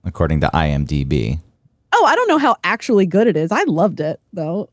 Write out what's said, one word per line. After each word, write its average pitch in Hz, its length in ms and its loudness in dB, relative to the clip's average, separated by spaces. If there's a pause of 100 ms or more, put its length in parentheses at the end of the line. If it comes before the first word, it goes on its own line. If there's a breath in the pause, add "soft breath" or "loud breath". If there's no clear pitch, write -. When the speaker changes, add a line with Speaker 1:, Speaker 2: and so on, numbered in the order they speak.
Speaker 1:
according 80 360 -2
to 73 140 0
I 80 140 0
M 73 160 0
D 69 200 -2
B. 67 340 -2 (540)
Speaker 2:
Oh, 427 120 4
I 294 100 4
don't 466 140 0
know 320 80 4
how 269 280 2
actually 202 420 2
good 196 200 2
it 175 80 2
is. 160 160 -2
I 262 140 0
loved 170 360 0
it, 156 200 -6 (100)
though. 175 420 -8